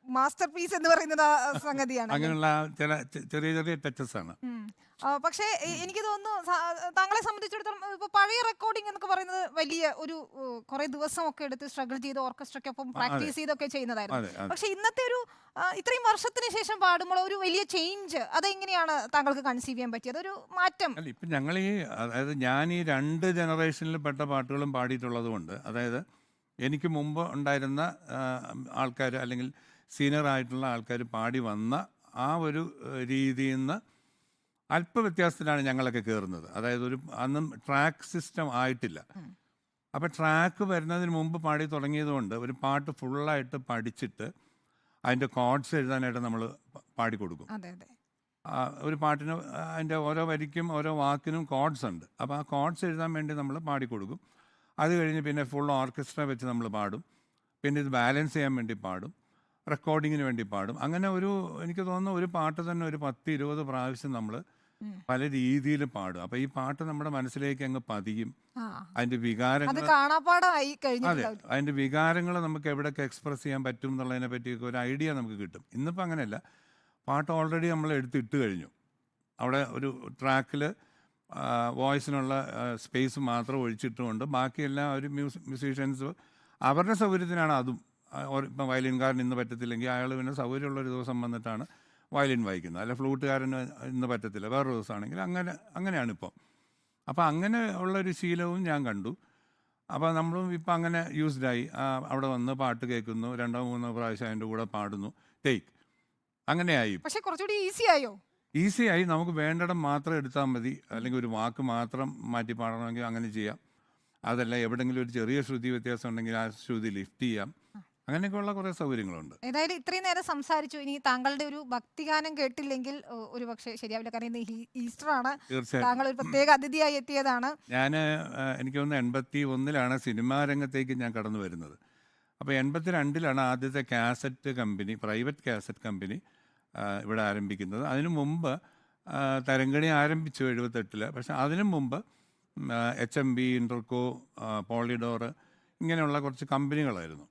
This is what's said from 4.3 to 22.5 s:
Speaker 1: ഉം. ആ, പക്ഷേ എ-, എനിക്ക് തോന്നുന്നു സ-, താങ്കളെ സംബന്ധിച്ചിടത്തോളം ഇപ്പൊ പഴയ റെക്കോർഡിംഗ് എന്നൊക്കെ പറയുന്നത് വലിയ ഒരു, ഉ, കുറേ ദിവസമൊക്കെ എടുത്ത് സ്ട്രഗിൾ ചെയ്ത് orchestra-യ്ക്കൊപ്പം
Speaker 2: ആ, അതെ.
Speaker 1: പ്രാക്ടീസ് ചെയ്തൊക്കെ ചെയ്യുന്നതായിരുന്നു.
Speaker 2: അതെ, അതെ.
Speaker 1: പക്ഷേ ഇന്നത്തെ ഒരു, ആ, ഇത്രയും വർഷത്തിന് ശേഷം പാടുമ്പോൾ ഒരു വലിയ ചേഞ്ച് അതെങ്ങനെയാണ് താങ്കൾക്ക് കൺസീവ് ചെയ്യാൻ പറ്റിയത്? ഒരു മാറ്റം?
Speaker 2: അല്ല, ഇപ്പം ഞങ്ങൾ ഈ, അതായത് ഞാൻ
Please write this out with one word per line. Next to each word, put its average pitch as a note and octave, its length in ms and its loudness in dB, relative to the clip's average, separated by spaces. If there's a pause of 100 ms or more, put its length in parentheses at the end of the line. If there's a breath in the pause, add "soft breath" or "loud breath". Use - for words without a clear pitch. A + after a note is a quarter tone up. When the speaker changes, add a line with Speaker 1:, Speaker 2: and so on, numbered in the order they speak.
Speaker 1:
ഉം. A3+ 300 -10 (300 soft breath)
ആ, C#4 120 2
പക്ഷേ G4+ 460 0
എ-, E4 200 -4
എനിക്ക് F#4 180 -4
തോന്നുന്നു G#4 420 -4
സ-, E4+ 560 0
താങ്കളെ G4 240 4
സംബന്ധിച്ചിടത്തോളം G#4 720 -4
ഇപ്പൊ G4 140 -6
പഴയ G4+ 400 6
റെക്കോർഡിംഗ് A4 420 0
എന്നൊക്കെ G4+ 260 -8
പറയുന്നത് F#4 400 -2
വലിയ D#4+ 420 2
ഒരു, D#4 160 -6
ഉ, C4 480 -10
കുറേ C#4 260 -4
ദിവസമൊക്കെ D4+ 580 -2
എടുത്ത് C4+ 220 -6
സ്ട്രഗിൾ C4 300 -6
ചെയ്ത് C4+ 220 -6
orchestra-യ്ക്കൊപ്പം C4 800 -6
Speaker 2:
ആ, - 40 -6
അതെ. A#3+ 80 4
Speaker 1:
പ്രാക്ടീസ് C#4+ 280 0
ചെയ്തൊക്കെ D4 300 0
ചെയ്യുന്നതായിരുന്നു. A3+ 540 -2
Speaker 2:
അതെ, F#2+ 180 -6
അതെ. G2 100 -4
Speaker 1:
പക്ഷേ F4 180 -2
ഇന്നത്തെ G#4 400 2
ഒരു, B4 180 0 (320 soft breath)
ആ, F4+ 140 2
ഇത്രയും A#4+ 320 0 (100)
വർഷത്തിന് A#4 460 0
ശേഷം G#4+ 220 -2
പാടുമ്പോൾ F4+ 400 6
ഒരു F#4+ 140 0
വലിയ F#4+ 280 2
ചേഞ്ച് F4+ 540 -2
അതെങ്ങനെയാണ് E4 1000 2
താങ്കൾക്ക് C#4+ 260 4
കൺസീവ് B3+ 360 -2
ചെയ്യാൻ A#3+ 160 -2
പറ്റിയത്? B3 260 -6
ഒരു F#4+ 320 -8
മാറ്റം? F4+ 460 2
Speaker 2:
അല്ല, D#3+ 120 -6
ഇപ്പം C3 200 -8
ഞങ്ങൾ D#3 300 2
ഈ, G3 200 2
അതായത് C3+ 600 -2
ഞാൻ C3+ 320 4